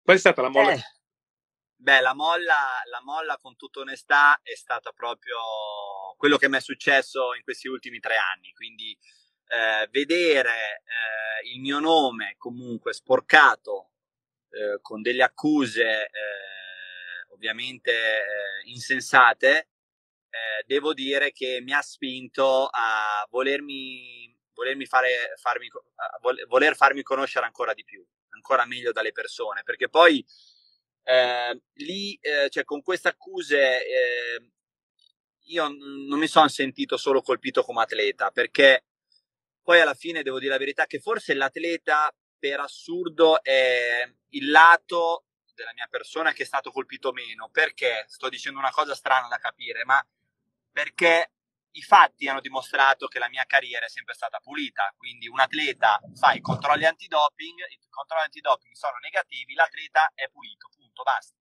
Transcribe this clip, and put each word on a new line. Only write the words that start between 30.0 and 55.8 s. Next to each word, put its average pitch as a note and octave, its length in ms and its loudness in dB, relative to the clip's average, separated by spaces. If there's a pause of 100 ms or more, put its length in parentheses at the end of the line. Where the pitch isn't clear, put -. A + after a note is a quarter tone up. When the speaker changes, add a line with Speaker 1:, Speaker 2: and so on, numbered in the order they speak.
Speaker 2:
eh, B2 580 0 (120)
lì, G3 480 -10
eh, C#3+ 280 0
cioè, D3 140 -4
con C#3+ 200 -8
queste F3+ 240 -2
accuse, C#3+ 800 0
eh, A#2+ 680 -4 (960)
io E3 200 -2
n-, C#3 400 -12
non C#3+ 120 -2
mi D#3 80 0
sono D#3 200 6
sentito C3+ 500 -4
solo C3+ 240 0
colpito B2+ 420 -2
come A#2+ 180 -4
atleta, G#2 500 -2
perché C3 540 4 (800)
poi E3+ 180 6
alla D3 140 2
fine D#3+ 280 -10
devo C3 160 -6
dire C3+ 120 -4
la C3+ 60 0
verità C#3 280 -2
che C#3+ 140 -12
forse G#3 340 -4
l'atleta D3+ 800 -2 (240)
per C#3+ 220 -6
assurdo D#3+ 840 0
è B2 640 0 (220)
il C#3 220 -6
lato E3+ 720 6 (280)
della A#2 200 -14
mia A#2 140 -12
persona D#3 460 -4
che C#3 100 -8
è - 20 -4
stato C3+ 260 -6
colpito C3 400 -6
meno. A2+ 380 -16
Perché? B2 580 -2
Sto - 220 -8
dicendo C#3 300 -10
una C3+ 120 -2
cosa D3 240 -2
strana C3 320 0
da A#2+ 100 -6
capire, A#2 460 -10
ma C3+ 180 2 (680)
perché E3 600 2 (420)
i D3+ 80 -20
fatti D#3+ 460 6
hanno C3+ 120 -4
dimostrato C3+ 680 0
che B2+ 120 -8
la A#2+ 100 -4
mia C3 160 -6
carriera A#2+ 400 -2
è A2+ 40 -12
sempre A#2+ 240 -14
stata A2 260 -10
pulita, B2+ 580 -8
quindi A#2+ 300 -18
un B2 120 -6
atleta C3 600 0 (160)